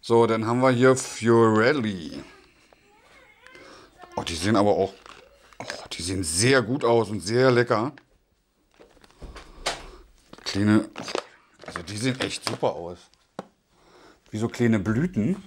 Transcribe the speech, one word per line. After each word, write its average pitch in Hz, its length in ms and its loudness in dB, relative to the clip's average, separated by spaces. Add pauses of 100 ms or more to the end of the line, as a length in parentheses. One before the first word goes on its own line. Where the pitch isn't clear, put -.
So, 117 240 4
dann 110 220 0
haben 123 140 0
wir 131 100 4
hier 131 240 6
Fiorelli. 110 1300 2 (1900)
Oh, - 80 -6
die 85 120 -8
sehen 95 200 0
aber 101 220 2
auch, 95 160 -2 (680)
oh, - 320 -12
die - 100 -12
sehen 92 220 -6
sehr 110 380 2
gut 120 240 -4
aus 117 240 2
und 104 100 -6
sehr 120 320 2
lecker. 120 400 2 (2500)
Kleine, 107 440 2 (760)
also - 180 -12
die 98 140 -12
sehen 127 240 -2
echt - 260 -6
super 113 260 -4
aus. 85 260 -12 (1300)
Wie 110 60 -10
so 110 100 -2
kleine 113 320 2
Blüten. 123 680 -2